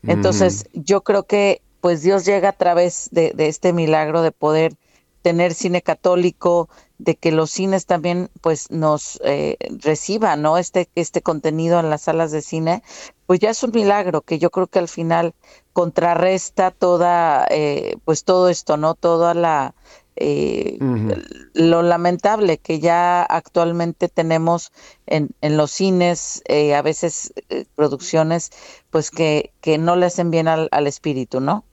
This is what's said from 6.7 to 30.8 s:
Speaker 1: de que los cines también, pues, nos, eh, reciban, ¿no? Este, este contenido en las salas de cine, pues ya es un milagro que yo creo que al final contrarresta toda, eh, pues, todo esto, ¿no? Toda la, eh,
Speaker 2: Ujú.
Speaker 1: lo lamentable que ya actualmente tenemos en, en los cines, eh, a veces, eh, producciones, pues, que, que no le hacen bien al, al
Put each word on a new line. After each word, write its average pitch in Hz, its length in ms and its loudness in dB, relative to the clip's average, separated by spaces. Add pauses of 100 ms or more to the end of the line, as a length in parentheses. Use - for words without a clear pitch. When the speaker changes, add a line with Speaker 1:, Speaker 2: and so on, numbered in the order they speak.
Speaker 1:
de 160 160 -2
que - 160 -2
los 160 220 0
cines 190 340 -2
también, 175 420 -2 (120)
pues, - 320 -4
nos, 156 520 -2
eh, 147 320 -2 (240)
reciban, 156 640 -2
¿no? 156 160 2
Este, 180 380 -2
este 170 260 -4
contenido 160 560 0
en 160 120 0
las 151 120 -4
salas 160 300 -2
de 151 100 -4
cine, 160 400 -4 (440)
pues 185 120 2
ya 214 120 2
es 220 120 -4
un 247 100 -2
milagro 202 500 2
que 160 180 -4
yo 165 100 2
creo 185 160 -2
que 190 140 0
al 170 80 -4
final 165 460 -2 (380)
contrarresta 180 1000 0
toda, 175 760 2
eh, 147 540 -2
pues, 156 200 -2
todo 185 240 4
esto, 160 280 -2
¿no? 156 200 -2
Toda 170 380 2
la, 160 420 -2 (400)
eh, - 640 -2
Speaker 2:
Ujú. 117 340 -2 (400)
Speaker 1:
lo 165 280 4
lamentable 175 760 2
que 160 220 -6
ya 175 420 2
actualmente 170 840 -2
tenemos 165 640 0 (340)
en, 151 240 -2 (100)
en 151 160 0
los 147 140 2
cines, 180 760 0
eh, 147 280 2
a 143 80 0
veces, - 500 -4 (160)
eh, - 180 -8 (100)
producciones, 156 720 -2 (400)
pues, 156 220 -2
que, 151 480 -2
que 156 180 0
no 170 160 0
le 180 120 2
hacen 175 260 -2
bien 160 160 0
al, 160 240 -2
al 143 160 0